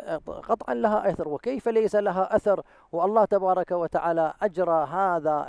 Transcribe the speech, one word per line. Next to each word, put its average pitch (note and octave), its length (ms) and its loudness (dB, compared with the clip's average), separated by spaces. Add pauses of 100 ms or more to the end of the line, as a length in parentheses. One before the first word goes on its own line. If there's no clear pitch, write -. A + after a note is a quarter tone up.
(260)
قطعًا - 480 -4
لها G#3+ 360 2
أثر. D#3 180 -6
وكيف A#3 400 -4
ليس A3 260 2
لها G3+ 420 0
أثر F#3+ 260 2 (300)
والله G3+ 320 2
تبارك F#3 460 0
وتعالى E3 720 0
أجرى E3+ 420 0
هذا D#3 640 0